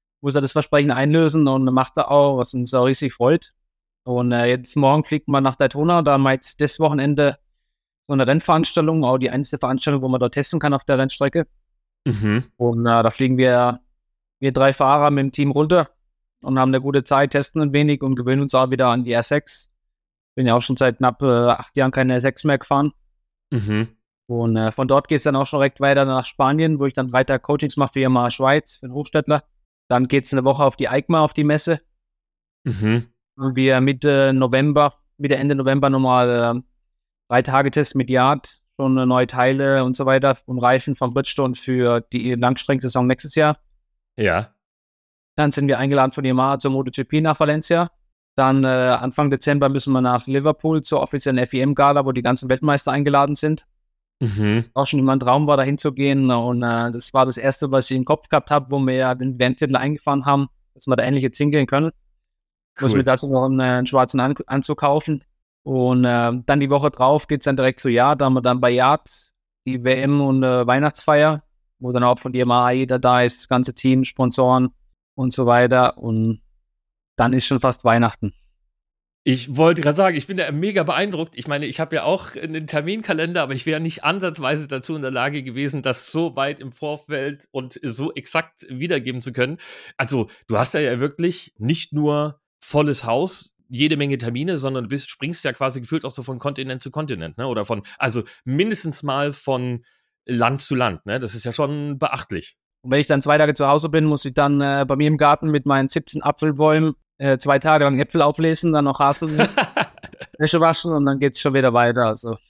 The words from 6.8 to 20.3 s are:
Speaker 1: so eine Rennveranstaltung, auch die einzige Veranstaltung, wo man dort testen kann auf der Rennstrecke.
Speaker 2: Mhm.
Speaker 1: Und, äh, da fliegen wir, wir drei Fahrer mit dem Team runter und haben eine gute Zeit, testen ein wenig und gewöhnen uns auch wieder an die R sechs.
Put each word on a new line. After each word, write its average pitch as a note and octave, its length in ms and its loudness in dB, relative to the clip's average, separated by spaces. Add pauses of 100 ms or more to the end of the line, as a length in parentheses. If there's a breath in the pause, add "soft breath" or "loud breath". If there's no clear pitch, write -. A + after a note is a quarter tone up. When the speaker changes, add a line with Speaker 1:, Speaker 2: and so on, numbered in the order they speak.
Speaker 1:
so C#3+ 60 -4
eine C3 120 2
Rennveranstaltung, D#3+ 800 0
auch B2+ 160 2
die B2 100 -2
einzige C3 300 -6
Veranstaltung, C3 420 -2
wo C3 60 -4
man B2+ 120 0
dort B2 140 0
testen D3 260 -4
kann D3 140 0
auf C3+ 120 -4
der C#3 120 0
Rennstrecke. C#3 480 -2 (600)
Speaker 2:
Mhm. G#2+ 400 -2 (100)
Speaker 1:
Und, A#2+ 320 0
äh, A#2 160 4
da A2+ 80 2
fliegen C3 260 0
wir, B2 440 2 (580)
wir C3+ 120 -2
drei C3+ 220 2
Fahrer C#3+ 380 2
mit C#3 100 0
dem C3+ 100 -2
Team C#3 200 -2
runter D#3 380 2 (560)
und C3 140 0
haben C3 100 4
eine C3 120 0
gute C#3 220 0
Zeit, C#3 280 2
testen C#3+ 300 -2
ein C#3+ 120 0
wenig D3 280 2
und C3+ 140 0
gewöhnen B2+ 260 0
uns C#3 140 -4
auch C3 160 2
wieder B2+ 160 2
an A#2+ 160 0
die A#2+ 80 -4
R A#2 120 0
sechs. - 460 -6 (680)